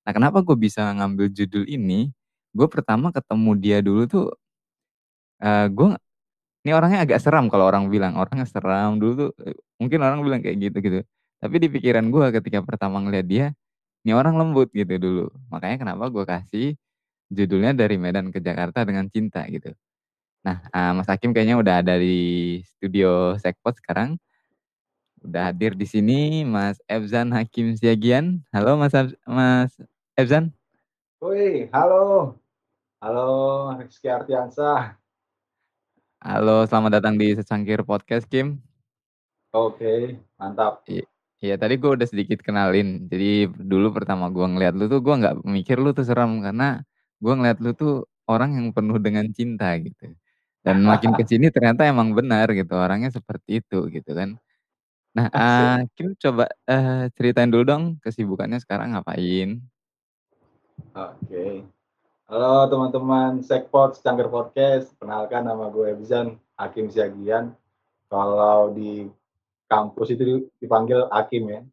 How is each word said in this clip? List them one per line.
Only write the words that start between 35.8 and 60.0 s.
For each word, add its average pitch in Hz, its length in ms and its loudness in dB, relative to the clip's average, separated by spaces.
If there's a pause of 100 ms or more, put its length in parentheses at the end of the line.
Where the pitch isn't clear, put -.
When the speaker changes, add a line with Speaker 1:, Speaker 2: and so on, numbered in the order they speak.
Speaker 1:
Halo, 107 480 2
selamat 107 320 4
datang 107 160 0
di 107 160 2
Secangkir 104 480 -2
Podcast, 107 480 -4
Kim. 135 320 -4 (880)
Speaker 2:
Oke, 113 720 -2 (160)
mantap. 101 480 -4
Speaker 1:
I-, 92 160 -8 (400)
iya, 98 160 -2
tadi 123 240 0
gua 139 160 2
udah 120 80 0
sedikit 104 400 -4
kenalin. 95 640 0
Jadi 101 480 0
dulu 95 320 2
pertama 95 400 -4
gua 90 160 -2
ngeliat 92 320 0
lu 104 80 0
tuh, 131 160 0
gua 139 160 2
nggak 101 240 0
mikir 101 400 -2
lu 139 160 2
tuh 135 80 -2
seram, 117 400 0
karena 127 400 -2 (320)
gua 113 240 0
ngeliat 117 160 2
lu 117 160 -2
tuh 143 320 -2 (240)
orang 123 240 0
yang 120 160 -4
penuh 107 320 0
dengan 104 320 0
cinta 107 480 -4
gitu. - 320 -14 (480)
Dan 95 240 4
makin 110 280 4
Speaker 2:
<laughs> - 40 2
Speaker 1:
kesini 117 320 4
ternyata 120 400 4
emang 113 240 2
benar 110 400 4
gitu, 90 240 -2
orangnya 98 320 0
seperti - 560 -8
itu 85 240 -4
gitu 80 240 -10
kan. 98 240 -6 (800)
Nah, 117 160 2
Speaker 2:
Asik. - 80 0
Speaker 1:
eh, 123 380 4 (180)
Kim 170 100 -6 (140)
coba, 120 240 2 (240)
eh, 131 480 0
ceritain 120 320 2
dulu 120 160 4
dong 147 180 2 (140)
kesibukannya 107 640 -6
sekarang 110 320 -6
ngapain? 95 640 -4 (1400)